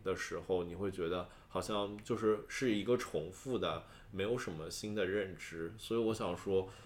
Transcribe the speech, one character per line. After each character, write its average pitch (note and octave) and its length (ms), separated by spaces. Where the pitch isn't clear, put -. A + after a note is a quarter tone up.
的 F#2 100
时 E2+ 240
候， F2+ 240
你 E2+ 140
会 G2 160
觉 E2+ 160
得 F2+ 180
好 F#2 100
像 G2+ 460
就 A#2 120
是， G#2+ 220
是 A#2+ 260
一 G2+ 100
个 A#2+ 140
重 E2 340
复 B2 260
的， E2 240
没 F#2+ 120
有 A#2 140
什 A2+ 160
么 D#2+ 180
新 G#2 240
的 G2+ 120
认 F#2+ 320
知。 E2 400
所 - 180
以 A#2 40
我 A2 140
想 F#2 220
说， F#2+ 320